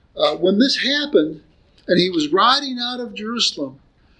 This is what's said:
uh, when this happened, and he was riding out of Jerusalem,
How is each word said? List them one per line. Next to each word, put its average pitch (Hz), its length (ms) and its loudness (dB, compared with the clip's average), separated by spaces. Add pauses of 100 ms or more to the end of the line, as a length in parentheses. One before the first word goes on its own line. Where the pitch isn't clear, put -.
(160)
uh, 151 220 0
when 190 220 2
this 269 220 2
happened, 262 600 0 (460)
and 175 120 4
he 180 100 2
was 156 200 -2
riding 254 500 2
out 247 220 -6
of 220 120 -10
Jerusalem, 196 680 -6 (400)